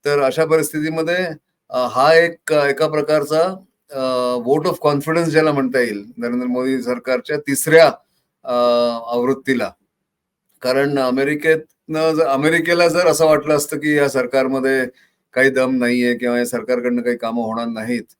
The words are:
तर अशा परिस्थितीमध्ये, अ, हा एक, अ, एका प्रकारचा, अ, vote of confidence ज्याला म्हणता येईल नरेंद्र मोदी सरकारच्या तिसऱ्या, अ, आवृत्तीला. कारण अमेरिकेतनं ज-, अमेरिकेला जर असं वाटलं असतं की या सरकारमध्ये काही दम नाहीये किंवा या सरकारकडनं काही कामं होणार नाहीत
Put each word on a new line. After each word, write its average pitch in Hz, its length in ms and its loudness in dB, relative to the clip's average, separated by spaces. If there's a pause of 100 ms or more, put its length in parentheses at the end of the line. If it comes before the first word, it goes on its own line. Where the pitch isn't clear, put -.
तर 143 160 2
अशा 135 240 0
परिस्थितीमध्ये, 160 800 -2 (420)
अ, 127 180 -2
हा 127 260 4
एक, 165 400 2
अ, 147 140 2
एका 151 200 0
प्रकारचा, 151 540 0 (500)
अ, 127 440 -2 (140)
vote 151 180 2
of 151 240 0
confidence 160 380 -2
ज्याला 156 220 2
म्हणता 135 280 -2
येईल 107 260 -4 (120)
नरेंद्र 120 300 -4
मोदी 127 340 -2
सरकारच्या 123 560 -4
तिसऱ्या, 151 500 4 (560)
अ, 127 100 -6 (640)
आवृत्तीला. 123 560 -2 (920)
कारण 135 380 0
अमेरिकेतनं 156 1120 -2
ज-, 156 80 0
अमेरिकेला 165 680 2
जर 170 200 2
असं 147 180 2
वाटलं 151 300 2
असतं 143 220 -4
की 151 200 0
या 143 120 2
सरकारमध्ये 131 760 0 (460)
काही 131 160 4
दम 131 260 0
नाहीये 123 420 0
किंवा 120 200 -2
या 120 80 0
सरकारकडनं 120 560 -4
काही 120 160 -2
कामं 117 260 -4
होणार 113 220 -4
नाहीत 117 380 -6 (160)